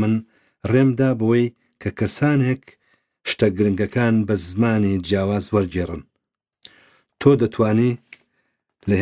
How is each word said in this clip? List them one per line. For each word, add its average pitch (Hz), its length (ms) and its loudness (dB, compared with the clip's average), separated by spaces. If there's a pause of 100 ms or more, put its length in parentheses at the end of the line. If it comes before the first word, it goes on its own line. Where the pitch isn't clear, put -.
من 110 140 2 (500)
ڕێمدا 131 460 2 (100)
بەوەی 117 340 0 (260)
کە 101 180 -4
کەسانێک 131 640 0 (640)
شتە - 300 0
گرنگەکان 104 580 0 (120)
بە 107 80 -2 (120)
زمانی 104 480 0 (120)
جیاواز 98 480 -2
وەرگێڕن. 87 480 -2 (1160)
تۆ 139 100 4 (100)
دەتوانی 113 520 0 (960)
لە 101 120 2